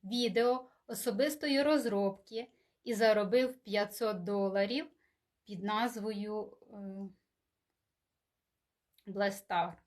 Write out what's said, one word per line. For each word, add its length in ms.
відео 640
особистої 760
розробки 880
і 100
заробив 640
п'ятсот 680
доларів 680
під 200
назвою, 1000
е, 480
Blestar. 680